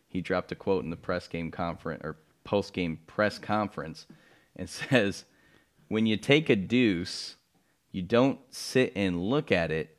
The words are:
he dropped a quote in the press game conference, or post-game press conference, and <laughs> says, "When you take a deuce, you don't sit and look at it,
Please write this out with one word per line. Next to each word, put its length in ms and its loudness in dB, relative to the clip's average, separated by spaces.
he 120 -4
dropped 320 -2
a 20 -6
quote 300 0
in 60 -6
the 60 -6
press 320 -4
game 220 -6
conference, 540 -6
or 140 -8
post-game 600 -2
press 320 0
conference, 680 -4
and 140 -8
<laughs> 0 -
says, 540 0
"When 180 2
you 100 4
take 340 4
a 60 6
deuce, 800 0
you 100 -4
don't 360 4
sit 460 0
and 260 0
look 300 0
at 180 2
it, 280 -4